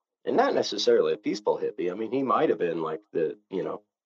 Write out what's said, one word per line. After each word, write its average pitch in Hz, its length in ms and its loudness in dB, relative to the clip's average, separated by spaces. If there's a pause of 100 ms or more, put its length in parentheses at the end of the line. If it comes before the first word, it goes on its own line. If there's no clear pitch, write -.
(260)
And 131 100 0
not 247 200 4
necessarily 104 580 2
a 78 40 -6
peaceful 139 420 -2
hippie. 90 320 -4
I - 20 -4
mean, 107 180 -6
he 135 120 0
might 123 260 2
have - 100 2
been, 85 220 -2
like, 78 200 -6 (120)
the, 78 240 -2 (120)
you 92 140 -4
know, 80 180 -8 (240)